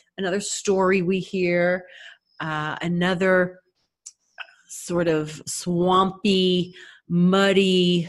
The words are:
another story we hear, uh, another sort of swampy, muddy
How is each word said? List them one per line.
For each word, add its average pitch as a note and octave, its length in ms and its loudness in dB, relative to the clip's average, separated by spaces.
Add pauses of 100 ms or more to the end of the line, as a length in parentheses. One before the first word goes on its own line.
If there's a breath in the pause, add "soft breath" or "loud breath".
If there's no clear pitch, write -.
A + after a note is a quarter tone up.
(160 loud breath)
another F#3+ 240 -4
story F#3+ 600 0
we F#3 160 0
hear, F3+ 680 -2 (540 loud breath)
uh, D3+ 420 -6
another F3+ 800 0 (1080)
sort F3 400 -4
of D3+ 380 -4
swampy, F#3 1300 0 (340 loud breath)
muddy F#3 1000 2